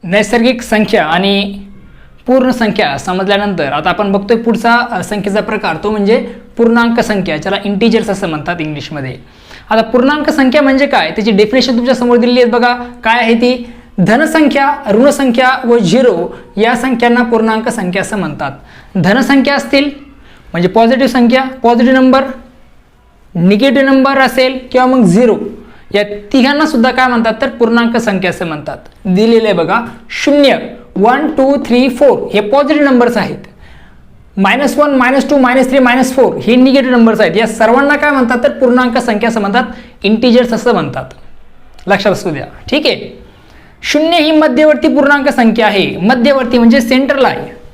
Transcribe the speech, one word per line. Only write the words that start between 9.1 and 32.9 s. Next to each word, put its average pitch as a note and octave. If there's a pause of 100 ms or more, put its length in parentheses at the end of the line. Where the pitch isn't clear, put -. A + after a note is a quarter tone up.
आता A3
पूर्णांक C4+
संख्या C4+
म्हणजे C4+
काय, F#3
त्याची G#3
डेफिनेशन A3+
तुमच्या A#3+
समोर A#3+
दिलेली B3
आहे A#3+
बघा. A#3+ (300)
काय A#3
आहे A#3
ती? B3 (260)
धनसंख्या, C#4 (140)
ऋणसंख्या B3+
व A#3
झिरो F#3 (180)
या A3+
संख्यांना A#3+
पूर्णांक A3+
संख्या G3
असं G#3
म्हणतात. D3 (420)
धनसंख्या B3+
असतील C#4+ (640)
म्हणजे F3
पॉझिटिव्ह A#3
संख्या, B3
पॉझिटिव्ह A#3+
नंबर, C4 (1120)
निगेटिव्ह A#3
नंबर C4+
असेल C4 (140)
किंवा B3+
मग B3+
झिरो, G3+ (580)
या G3+
तिघांना C4+
सुद्धा B3+
काय B3+
म्हणतात, A3+
तर C4
पूर्णांक A#3
संख्या F#3+
असं E3+
म्हणतात. D3+ (280)
दिलेलं A3
आहे G#3+
बघा, F3 (300)
शून्य, C#4 (380)
वन, B3
टू, C4+ (100)
थ्री, B3
फोर A#3+
हे G#3
पॉझिटिव्ह C#4